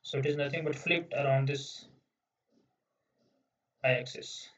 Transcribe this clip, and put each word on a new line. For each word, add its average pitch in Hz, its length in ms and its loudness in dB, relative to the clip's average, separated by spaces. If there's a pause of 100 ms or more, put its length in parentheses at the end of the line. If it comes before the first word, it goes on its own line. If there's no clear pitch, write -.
So - 160 -4
it 135 80 0
is 147 100 2
nothing 147 280 -2
but 143 120 0
flipped 170 360 0
around 135 360 4
this - 380 -6 (2000)
y-axis. - 760 0